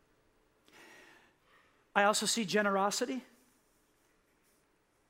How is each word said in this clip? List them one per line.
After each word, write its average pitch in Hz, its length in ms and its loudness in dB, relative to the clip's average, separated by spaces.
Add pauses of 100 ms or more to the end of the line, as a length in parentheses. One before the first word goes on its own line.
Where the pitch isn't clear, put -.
(1900)
I 202 100 4
also 208 200 2
see 226 200 -2
generosity. 202 760 -2 (1900)